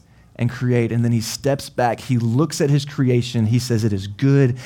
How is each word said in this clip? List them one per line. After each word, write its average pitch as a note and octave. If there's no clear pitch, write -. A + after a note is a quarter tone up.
and B2
create. B2
And A#2
then A#2
he A2+
steps C3+
back. A#2
He B2+
looks A#2+
at D3
his C#3+
creation. B2
He A#2+
says, A#2
"It G#2+
is G2
good." C3+